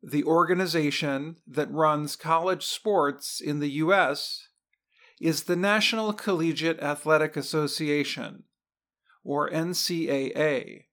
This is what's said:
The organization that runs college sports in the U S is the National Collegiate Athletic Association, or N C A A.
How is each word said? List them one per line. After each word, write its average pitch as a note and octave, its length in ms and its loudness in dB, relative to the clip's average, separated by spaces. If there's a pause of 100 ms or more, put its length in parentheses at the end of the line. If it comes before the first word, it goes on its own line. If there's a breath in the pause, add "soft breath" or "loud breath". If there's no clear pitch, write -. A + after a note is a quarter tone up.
The C#3+ 200 -2
organization D#3+ 1120 2 (100)
that C#3+ 260 -4
runs D3+ 420 2
college E3+ 500 0
sports D3 760 0
in D3 180 -2
the D3 120 -2
U D#3 220 2
S D3+ 560 0 (720 soft breath)
is E3 240 0
the F3 120 0
National G#3 560 2
Collegiate E3 680 0
Athletic D3+ 560 2
Association, D3 1080 -2 (800 soft breath)
or C#3+ 260 -2
N E3 240 -2
C E3 340 -2
A C#3 280 -2
A. D3 560 -2